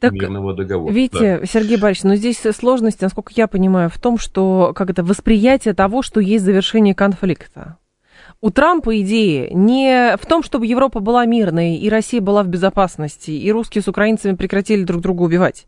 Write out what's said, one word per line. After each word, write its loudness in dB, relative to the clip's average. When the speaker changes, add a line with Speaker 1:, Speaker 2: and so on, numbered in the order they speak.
Speaker 1:
Так, 2
Speaker 2:
мирного -6
договора. -4
Speaker 1:
видите, 0
Speaker 2:
Да. -6
Speaker 1:
Сергей 0
Борисович, 0
но 2
здесь -4
сложность, 0
насколько -6
я 2
понимаю, 0
в -10
том, 0
что 0
как -4
это -2
восприятие 2
того, 0
что -4
есть 2
завершение 2
конфликта. -4
У -2
Трампа 2
идея 0
не 4
в -16
том, 2
чтобы -4
Европа 0
была 2
мирной, 0
и -2
Россия 0
была 2
в -4
безопасности, -4
и -2
русские -2
с -4
украинцами 0
прекратили -2
друг -2
друга -2
убивать. 0